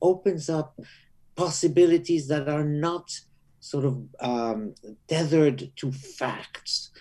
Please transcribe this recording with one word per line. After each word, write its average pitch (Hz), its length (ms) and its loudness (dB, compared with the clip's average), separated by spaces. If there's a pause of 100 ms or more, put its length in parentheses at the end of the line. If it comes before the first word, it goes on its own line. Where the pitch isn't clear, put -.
opens 180 480 2
up 156 280 -4 (580)
possibilities 170 920 4
that 143 200 0
are 151 160 0
not 151 460 -2 (500)
sort 143 240 -4
of, 131 100 0 (260)
um, 117 540 -4 (320)
tethered 151 680 2
to 131 160 -4
facts. - 960 -8 (100)